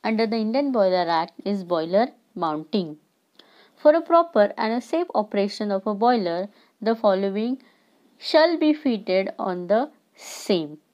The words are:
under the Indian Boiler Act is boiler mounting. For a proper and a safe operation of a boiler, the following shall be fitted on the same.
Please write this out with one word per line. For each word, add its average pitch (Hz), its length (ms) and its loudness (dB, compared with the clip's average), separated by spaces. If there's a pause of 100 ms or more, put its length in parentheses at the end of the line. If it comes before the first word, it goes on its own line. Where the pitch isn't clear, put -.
under 220 200 0
the 226 120 -4
Indian 240 340 -2
Boiler 185 380 2
Act 165 240 -2 (100)
is 196 220 -4
boiler 175 460 0 (220)
mounting. 156 640 -4 (800)
For 302 180 6
a 330 80 2
proper 330 560 2
and 220 140 -2
a 240 80 -2
safe 330 340 -4
operation 208 560 -2
of 196 160 -2
a 214 80 -2
boiler, 202 540 0 (340)
the 226 140 0
following 208 680 0 (560)
shall 330 400 2
be 311 160 4
fitted 196 640 -2
on 180 300 -6
the 226 240 2 (240)
same. 156 600 -4 (160)